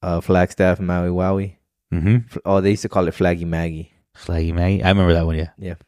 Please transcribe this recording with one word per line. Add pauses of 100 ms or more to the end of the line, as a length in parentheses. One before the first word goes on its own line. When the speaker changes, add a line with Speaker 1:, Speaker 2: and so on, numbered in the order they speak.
Speaker 1:
Uh,
Flagstaff,
Maui
Wowie. (360)
Speaker 2:
Mm-hmm. (140)
Speaker 1:
F-,
oh,
they
used
to
call
it
Flaggy
Maggie. (220)
Speaker 2:
Flaggy
Maggie.
I
remember
that
one,
yeah.
Speaker 1:
Yeah. (140)